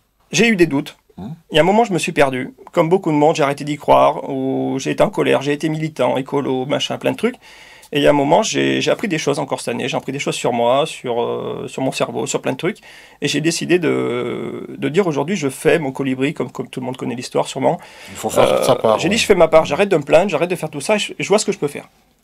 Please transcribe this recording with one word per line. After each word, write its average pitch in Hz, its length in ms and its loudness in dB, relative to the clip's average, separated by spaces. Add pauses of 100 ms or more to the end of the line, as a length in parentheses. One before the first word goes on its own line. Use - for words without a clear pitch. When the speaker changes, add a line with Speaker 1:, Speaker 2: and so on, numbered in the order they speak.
(320)
Speaker 1:
j'ai 208 160 2
eu 226 80 2
des 175 100 4
doutes. 147 320 -2 (200)
Speaker 2:
Hmm. 95 120 -12 (220)
Speaker 1:
Il - 40 -2
y 156 40 6
a - 20 8
un 156 40 4
moment, 208 200 4
je 208 80 -2
me 165 60 0
suis 175 120 -4
perdu. 135 420 2 (200)
Comme 165 160 2
beaucoup 185 220 2
de 151 40 2
monde, 147 200 4
j'ai 151 80 0
arrêté 139 200 -2
d'y 147 140 -6
croire, 139 520 4
ou 131 500 -4
j'ai 147 120 -4
été 143 120 2
en 147 60 4
colère, 131 320 0
j'ai 143 120 -2
été 147 160 -2
militant, 156 480 -2
écolo, 131 480 -4
machin, 127 320 -4
plein 131 140 -2
de 135 60 -6
trucs. 240 180 -2 (560)
Et 147 80 -2
il - 20 2
y 147 60 4
a - 20 8
un 147 40 8
moment, 147 280 4
j'ai, 135 400 0
j'ai 131 100 0
appris 185 160 -2
des 160 120 -2
choses 175 200 -2
encore 131 220 -4
cette - 80 -6
année. 120 180 -4
J'ai 113 80 -4
appris 135 160 -6
des 139 80 -6
choses 151 160 -4
sur 139 160 -2
moi, 120 360 2
sur, 120 340 -4
euh, 123 480 -6
sur 135 140 -8
mon 131 100 -2
cerveau, 123 320 -4
sur - 160 -4
plein 135 120 -4
de 131 40 -8
trucs. 185 220 -6 (420)
Et 147 80 0
j'ai 143 100 -2
décidé 156 400 0
de, 127 840 -4 (120)
de 139 120 -4
dire 180 180 0
aujourd'hui, 147 300 -2
je 147 100 -2
fais 147 320 2
mon 139 120 -6
colibri, 135 420 -2
comme, 127 180 -6
comme 123 160 -10
tout - 140 -12
le 123 60 -6
monde 127 100 -8
connaît 127 180 -6
l'histoire 143 320 -2
sûrement. 139 320 -2 (300)
Speaker 2:
Il - 80 -16
faut 110 140 -6
faire - 200 4
Speaker 1:
Euh, - 120 2
Speaker 2:
sa - 120 4
part, 110 240 4
Speaker 1:
j'ai - 80 0
dit, 196 80 0
Speaker 2:
ouais. 233 60 2
Speaker 1:
je - 60 -2
fais 208 80 6
ma 170 120 6
part, 156 180 6
j'arrête 180 240 0
de 190 60 2
me 147 80 0
plaindre, 156 280 4
j'arrête 160 180 0
de 185 60 -4
faire 156 160 -6
tout 147 100 -10
ça, 214 140 0
et 202 40 0
je, - 180 -6
je 147 120 -6
vois 196 100 6
ce - 60 -6
que 208 80 0
je - 60 -12
peux 151 100 0
faire. - 180 -14 (360)